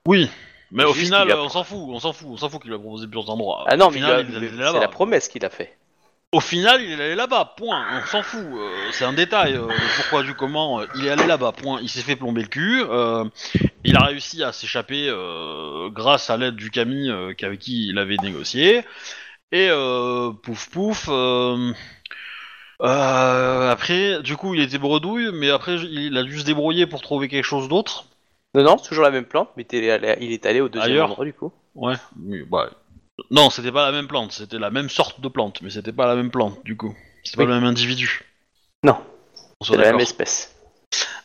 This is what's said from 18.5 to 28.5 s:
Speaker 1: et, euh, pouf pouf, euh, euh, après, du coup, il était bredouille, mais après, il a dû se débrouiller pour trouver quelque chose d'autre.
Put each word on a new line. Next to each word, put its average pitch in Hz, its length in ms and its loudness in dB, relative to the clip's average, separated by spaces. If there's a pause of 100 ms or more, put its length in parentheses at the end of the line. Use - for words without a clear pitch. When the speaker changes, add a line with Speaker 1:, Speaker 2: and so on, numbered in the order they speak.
Speaker 1:
et, 185 220 4
euh, 123 580 0
pouf 110 400 -12
pouf, 196 400 -4
euh, 123 640 2 (1080)
euh, 127 880 4
après, 175 520 0
du 143 140 -6
coup, 185 180 -4
il 160 60 2
était 139 180 0
bredouille, 165 540 0
mais 147 180 0
après, 156 300 0
il 147 360 -6
a 127 60 0
dû 139 160 -8
se 147 60 -6
débrouiller 156 420 2
pour 160 160 -8
trouver 139 260 -4
quelque 139 160 -2
chose 135 240 -2
d'autre. 185 360 -2 (500)